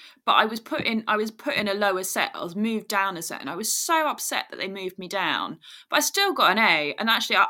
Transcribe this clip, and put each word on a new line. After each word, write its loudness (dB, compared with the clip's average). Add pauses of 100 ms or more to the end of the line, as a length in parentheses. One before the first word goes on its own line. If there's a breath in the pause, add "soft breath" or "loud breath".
(240 loud breath)
but 4
I 8
was -4
put -4
in, -2
I 2
was -2
put -6
in 0
a 0
lower 0
set. -2
I -8
was -8
moved -2
down 0
a -8
set -10
and -10
I -6
was -4
so 0
upset -4
that -12
they -6
moved -10
me -10
down. -2 (300 loud breath)
But 0
I 6
still 0
got 6
an 4
A, 4
and -2
actually 0
I, 6